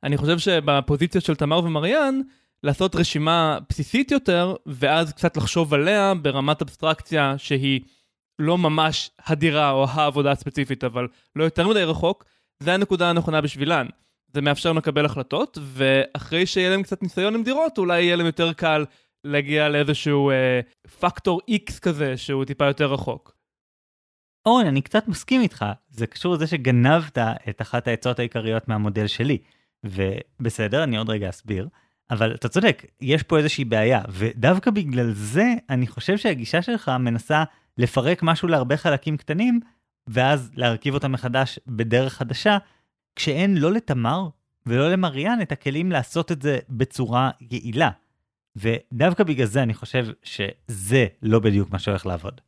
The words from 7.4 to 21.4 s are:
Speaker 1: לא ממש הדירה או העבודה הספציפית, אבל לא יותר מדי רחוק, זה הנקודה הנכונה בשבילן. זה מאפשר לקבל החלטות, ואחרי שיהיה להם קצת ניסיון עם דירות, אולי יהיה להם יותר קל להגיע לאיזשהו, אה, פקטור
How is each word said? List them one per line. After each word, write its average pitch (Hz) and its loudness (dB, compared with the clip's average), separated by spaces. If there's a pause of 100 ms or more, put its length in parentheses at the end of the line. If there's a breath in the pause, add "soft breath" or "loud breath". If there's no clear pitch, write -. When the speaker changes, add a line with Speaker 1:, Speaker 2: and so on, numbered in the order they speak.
Speaker 1:
לא 160 2
ממש 156 0 (140)
הדירה 151 2
או 135 2
העבודה 143 0
הספציפית, 139 -4
אבל 120 -4 (280 soft breath)
לא 151 0
יותר 165 0
מדי 208 4
רחוק, 165 -2 (340)
זה 156 0
הנקודה 185 2
הנכונה 165 0
בשבילן. 143 -2 (460)
זה 147 -2
מאפשר 147 0
לקבל 147 0
החלטות, 139 -4
ואחרי 135 0
שיהיה 185 0
להם 190 2
קצת 190 -6
ניסיון 190 -2
עם 226 0
דירות, 294 0
אולי 175 2
יהיה 175 4
להם 170 0
יותר 165 0
קל 156 0 (380 soft breath)
להגיע 147 0
לאיזשהו, 143 2
אה, 131 2 (400 soft breath)
פקטור 180 0 (100)